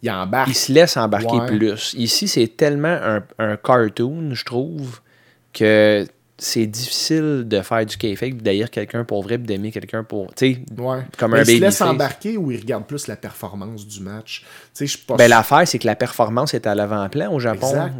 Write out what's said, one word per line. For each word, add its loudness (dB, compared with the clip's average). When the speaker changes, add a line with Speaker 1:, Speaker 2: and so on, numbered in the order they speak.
Speaker 1:
ils -2
embarquent. 0
Speaker 2:
ils 0
se -2
laissent 8
embarquer 2
Speaker 1:
Ouais. 0
Speaker 2:
plus. 0
Ici, 0
c'est 2
tellement 0
un, 0
un -2
cartoon, 0
je -8
trouve, -6
que 6
c'est 0
difficile -2
de 0
faire 0
du -10
kayfabe, -6
d'haïr 0
quelqu'un -6
pour -4
vrai, -4
puis -6
d'aimer -4
quelqu'un -8
pour, -10
tu 2
sais, -12
Speaker 1:
Ouais. -6
Speaker 2:
comme 2
Speaker 1:
Mais 6
Speaker 2:
un 8
Speaker 1:
ils 6
se 8
laissent 8
Speaker 2:
babyface. 4
Speaker 1:
embarquer -2
ou -2
ils -4
regardent -6
plus -10
la -10
performance -14
du -18
match. -14
Tu -20
sais, -6
je -6
suis -20
pas -2
Speaker 2:
Ben, 10
Speaker 1:
sûr. 4
Speaker 2:
l'affaire, 4
c'est -4
que -4
la 0
performance -2
est -4
à 0
l'avant-plan -2
au -2
Japon. -2
Speaker 1:
Exact. -2